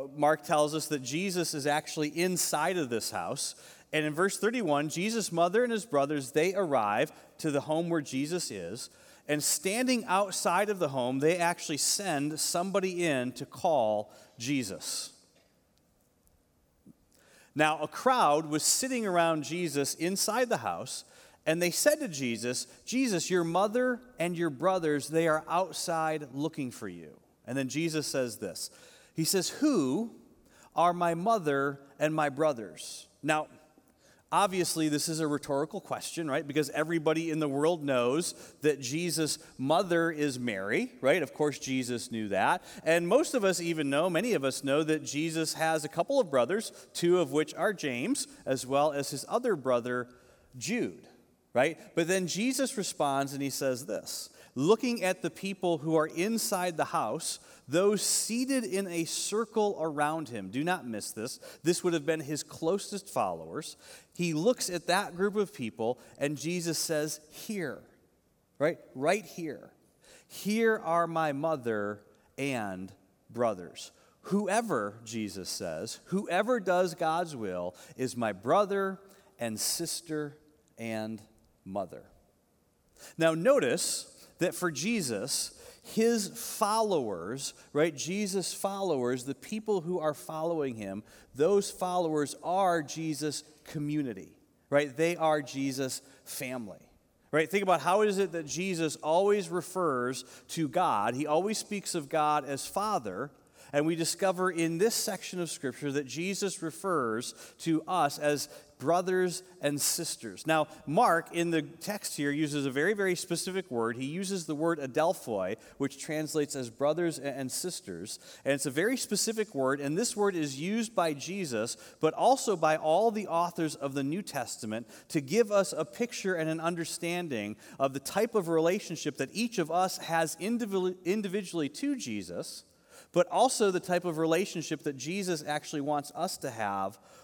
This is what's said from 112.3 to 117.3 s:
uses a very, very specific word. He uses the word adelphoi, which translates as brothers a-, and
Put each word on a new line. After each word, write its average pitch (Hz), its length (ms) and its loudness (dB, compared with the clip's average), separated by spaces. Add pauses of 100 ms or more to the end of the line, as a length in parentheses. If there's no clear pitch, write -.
uses 147 340 0
a 135 60 -2
very, 151 220 2
very 190 200 0
specific 185 560 -4
word. 117 280 0
He 131 80 -6
uses 180 400 -4
the 156 100 -4
word 165 240 0
adelphoi, 123 800 0 (200)
which 139 240 -4
translates 151 540 -2
as 123 140 -6
brothers 151 500 0
a-, 131 80 -8
and 131 240 -6